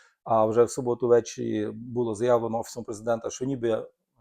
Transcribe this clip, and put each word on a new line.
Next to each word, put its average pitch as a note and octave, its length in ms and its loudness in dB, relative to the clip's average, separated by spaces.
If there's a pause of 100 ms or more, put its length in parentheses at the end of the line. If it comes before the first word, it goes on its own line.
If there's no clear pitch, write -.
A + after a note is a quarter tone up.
(240)
а A2+ 220 4
вже A2+ 180 6
в A2 80 -2
суботу A#2+ 360 -2
ввечері A#2 680 2
було A#2 420 -4
заявлено A#2 440 0
Офісом A2+ 240 -10
президента, A2+ 460 -4
що - 160 -8
ніби, B2 240 -2
е, A2 160 -2 (360)